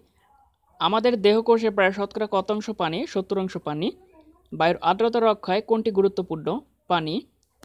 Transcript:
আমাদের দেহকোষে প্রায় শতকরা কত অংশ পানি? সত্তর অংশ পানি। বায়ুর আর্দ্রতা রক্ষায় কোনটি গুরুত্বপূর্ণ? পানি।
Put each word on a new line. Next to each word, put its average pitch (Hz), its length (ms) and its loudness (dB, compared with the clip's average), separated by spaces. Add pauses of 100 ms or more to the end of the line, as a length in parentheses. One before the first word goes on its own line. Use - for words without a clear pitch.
(800)
আমাদের 214 440 0
দেহকোষে 226 480 4
প্রায় 196 220 2
শতকরা 202 380 -4
কত 196 220 0
অংশ 208 180 -4
পানি? 175 360 -4
সত্তর 190 320 -4
অংশ 185 180 -6
পানি। 165 360 -4 (600)
বায়ুর 160 280 2
আর্দ্রতা 220 400 2
রক্ষায় 214 400 0
কোনটি 220 300 0
গুরুত্বপূর্ণ? 190 680 -2 (280)
পানি। 170 340 -2 (420)